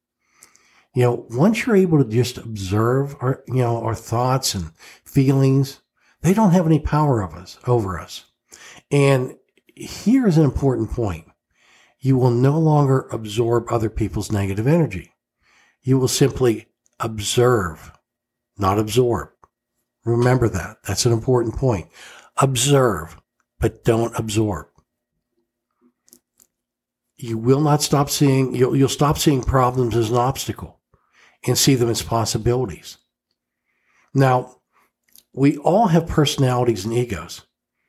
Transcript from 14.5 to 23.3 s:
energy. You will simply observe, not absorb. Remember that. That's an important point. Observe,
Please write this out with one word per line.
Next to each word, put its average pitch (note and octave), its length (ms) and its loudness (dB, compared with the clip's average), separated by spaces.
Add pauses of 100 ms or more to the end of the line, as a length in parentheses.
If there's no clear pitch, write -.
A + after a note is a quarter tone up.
energy. C3+ 480 -2 (640)
You C3 180 0
will B2+ 100 0
simply B2 580 0 (340)
observe, A2 920 -2 (640)
not G2+ 200 0
absorb. A2 520 -2 (760)
Remember A#2+ 460 2
that. - 340 -10
That's - 220 -4
an A#2 60 4
important A#2 440 -2
point. A2+ 320 -2 (480)
Observe, B2+ 800 0 (420)